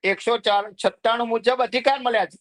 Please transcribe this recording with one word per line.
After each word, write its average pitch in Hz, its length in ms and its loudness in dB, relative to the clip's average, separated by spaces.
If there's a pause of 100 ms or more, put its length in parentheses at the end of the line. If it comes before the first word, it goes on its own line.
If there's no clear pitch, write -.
એકસો 196 360 0
ચાર, 202 260 0 (180)
સત્તાણું 233 460 0
મુજબ 233 340 0
અધિકાર 247 380 0
મળ્યા 226 260 0
છે - 140 -18